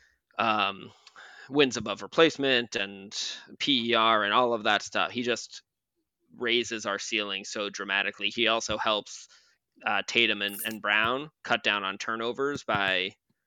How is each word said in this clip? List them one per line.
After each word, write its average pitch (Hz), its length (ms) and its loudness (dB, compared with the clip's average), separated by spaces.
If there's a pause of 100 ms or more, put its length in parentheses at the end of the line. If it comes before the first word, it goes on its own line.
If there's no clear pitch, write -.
(380)
um, 104 520 0 (600)
wins 135 280 4
above 104 240 -4
replacement 135 760 2
and 98 400 -6 (420)
P 120 340 2
E - 20 4
R 113 300 6
and 101 100 2
all 120 180 4
of 107 120 -2
that 104 180 4
stuff. 92 280 -2
He 120 120 -4
just - 400 -4 (720)
raises 117 480 0
our 101 140 -2
ceiling 101 460 -6
so 101 260 -6
dramatically. 98 580 -2
He 113 200 2
also 110 280 0
helps, - 520 -4 (580)
uh, 101 200 0
Tatum 107 360 2
and, 101 140 -4 (100)
and 110 160 -8
Brown 113 480 0 (140)
cut 117 180 0
down 104 220 0
on 95 120 -4
turnovers 120 680 -4
by, 98 480 0 (340)